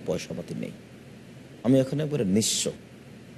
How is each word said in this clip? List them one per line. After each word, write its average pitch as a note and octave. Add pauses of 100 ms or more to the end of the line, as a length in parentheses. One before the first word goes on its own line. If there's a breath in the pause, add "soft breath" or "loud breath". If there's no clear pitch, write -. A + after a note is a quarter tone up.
পয়সাপাতি F2
নেই, A1 (920)
আমি C3
এখানে C#3+
একবারে C#3+
নিঃস্ব। G2+ (680)